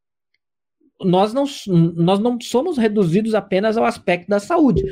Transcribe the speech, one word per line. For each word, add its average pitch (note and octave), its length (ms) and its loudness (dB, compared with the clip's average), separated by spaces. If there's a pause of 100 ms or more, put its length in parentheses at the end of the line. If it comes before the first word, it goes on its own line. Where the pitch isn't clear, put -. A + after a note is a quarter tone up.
(1000)
Nós F#3+ 320 2
não F#3 120 -2
s-, - 260 -8
nós E3+ 500 2
não A#3+ 220 -2
somos D4+ 340 -2
reduzidos G#3+ 600 0
apenas G3+ 420 -2
ao A#3 80 0
aspecto F3+ 420 -4
da G3+ 120 0
saúde. B3+ 520 2